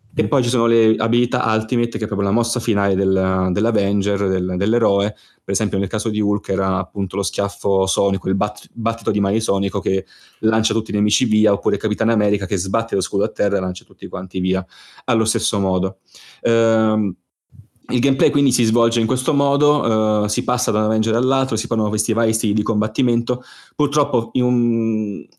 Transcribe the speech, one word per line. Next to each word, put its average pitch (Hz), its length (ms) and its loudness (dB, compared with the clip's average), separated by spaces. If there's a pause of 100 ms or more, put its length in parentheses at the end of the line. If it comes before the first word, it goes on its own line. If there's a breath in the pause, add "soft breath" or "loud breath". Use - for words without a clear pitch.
(160)
E 107 120 0
poi 131 160 2
ci 117 60 -2
sono 117 160 2
le 113 320 4
abilità 120 580 0
ultimate, 117 420 -2
che 104 60 -4
è 104 40 -2
proprio 101 200 -2
la 98 60 2
mossa 117 260 0
finale 101 360 0
del, 95 580 2
dell'Avenger, 101 760 0
del, 92 300 -2
dell'eroe. 104 540 2 (320 soft breath)
Per 98 100 -4
esempio 101 240 -2
nel 95 100 0
caso 110 220 -4
di 107 100 -2
Hulk 101 300 0
era 95 280 0
appunto 92 380 -6
lo 98 80 0
schiaffo 98 600 -2
sonico, 95 420 -2
il 95 80 0
bat-, - 380 -4
battito 113 380 -4
di 101 100 0
mani 101 180 0
sonico 98 400 -2
che 95 260 -2 (340 loud breath)
lancia 110 340 0
tutti 107 180 -2
i 101 40 -2
nemici 104 300 0
via, 107 280 2
oppure 101 240 0
Capitan 110 320 -2
America 104 380 0
che 98 100 -2
sbatte 98 380 -4
lo 98 60 0
scudo 98 220 -2
a 107 60 -2
terra 101 280 -2
e - 40 -2
lancia 92 240 -6
tutti 95 220 -14
quanti 92 340 -8
via 92 240 0 (400 loud breath)
allo 113 200 2
stesso 110 340 -2
modo. 95 400 -2 (420 loud breath)
Ehm, 110 760 2 (760)
il 127 80 0
gameplay 139 300 2
quindi 139 220 2
si 123 140 0
svolge 117 340 2
in 113 80 2
questo 127 260 0
modo, 139 920 2
eh, 104 40 -4
si 127 140 -2
passa 123 260 -2
da 107 100 0
un 107 60 2
Avenger 110 300 2
all'altro, 131 400 0
si 101 100 -4
formano 110 240 -2
questi 107 240 -2
vari 113 200 0
stili 104 200 -2
di 107 80 0
combattimento. 117 840 0 (320 loud breath)
Purtroppo 143 580 0
in 123 100 0
un, 113 840 0 (120)